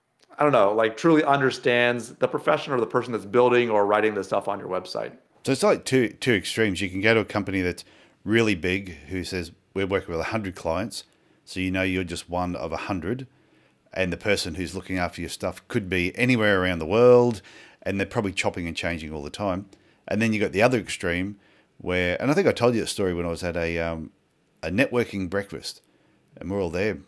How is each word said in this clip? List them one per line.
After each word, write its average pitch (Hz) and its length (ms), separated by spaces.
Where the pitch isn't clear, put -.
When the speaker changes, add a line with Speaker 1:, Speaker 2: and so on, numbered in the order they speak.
Speaker 1:
I - 40
don't 147 100
know, 104 200
like, 110 240
truly 160 260
understands 123 920
the - 140
profession 151 440
or 123 80
the 110 60
person 120 260
that's 101 140
building 120 420
or 104 160
writing 104 300
the 98 100
stuff 101 240
on 101 100
your 98 100
website. 90 440
Speaker 2:
So 131 80
it's 131 100
like 202 220
two, 127 240
two - 240
extremes. 98 480
You 101 80
can 95 140
go 110 100
to 113 80
a 98 60
company 95 340
that's 90 240
really 107 300
big 92 420
who 92 140
says, 85 300
"We're 98 120
working 92 240
with 82 100
a 82 100
hundred 98 240
clients." 92 500
So - 160
you 92 100
know 92 120
you're 92 220
just 85 260
one 87 260
of 78 160
a 78 40
hundred, 104 500
and 92 200
the 82 40
person 95 380
who's 85 200
looking 92 240
after 87 220
your 82 100
stuff - 380
could 107 200
be 90 280
anywhere 110 440
around 90 180
the 78 80
world, 120 560
and 98 160
they're 98 80
probably 101 260
chopping 92 340
and 82 100
changing 80 360
all 76 100
the 73 80
time. 101 360
And 104 120
then 113 120
you 104 80
got 92 120
the 95 100
other 127 160
extreme 92 580
where, 90 420
and 127 100
I 156 40
think 185 120
I 110 60
told 120 220
you 107 60
that 95 80
story 92 260
when 85 120
I 85 40
was 82 120
at 87 140
a, 85 220
um, 82 320
a 80 80
networking 101 580
breakfast, 95 540
and - 140
we're 101 100
all 85 100
there, 90 380